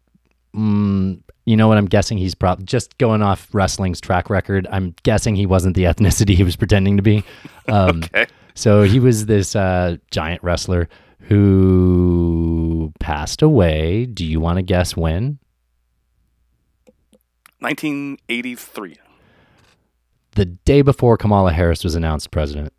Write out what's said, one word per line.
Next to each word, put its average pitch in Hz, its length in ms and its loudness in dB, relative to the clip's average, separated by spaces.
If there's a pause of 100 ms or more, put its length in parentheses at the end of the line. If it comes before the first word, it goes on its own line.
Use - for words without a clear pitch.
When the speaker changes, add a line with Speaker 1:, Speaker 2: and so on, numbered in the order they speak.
(540)
Speaker 1:
mm, 101 640 -2 (240)
you 113 120 2
know 110 120 4
what? 107 100 4
I'm 101 80 2
guessing 101 320 0
he's 92 160 -4
prob-, 95 300 -2
just - 340 -6
going 110 240 2
off 98 300 -2
wrestling's 92 480 -2
track 90 300 -4
record, 95 400 -2
I'm 92 320 -4
guessing 110 340 0
he 98 100 0
wasn't 92 300 0
the 92 80 2
ethnicity 95 500 2
he 90 100 4
was 90 120 0
pretending 98 400 2
to 98 60 2
be. 104 260 2
Speaker 2:
<laughs> - 60 -20 (320)
Speaker 1:
Um, 92 380 2
Speaker 2:
Okay. 104 220 -2 (280)
Speaker 1:
so 104 280 4
he 104 180 4
was 117 240 2
this, 104 320 0
uh, 90 400 0 (140)
giant 85 320 -6
wrestler 87 440 -2 (340)
who 87 1800 2
passed 76 400 -8
away. 95 640 2
Do 110 180 -10
you 80 160 -4
wanna 85 240 -2
guess 90 320 -2
when? 90 440 -4 (2250)
Speaker 2:
Nineteen 143 580 -8 (100)
eighty-three. 120 680 -10 (1400)
Speaker 1:
The 104 120 0
day 135 380 2
before 127 340 2
Kamala 98 380 2
Harris 85 300 0
was 80 100 -4
announced 80 360 -4
president 73 480 -6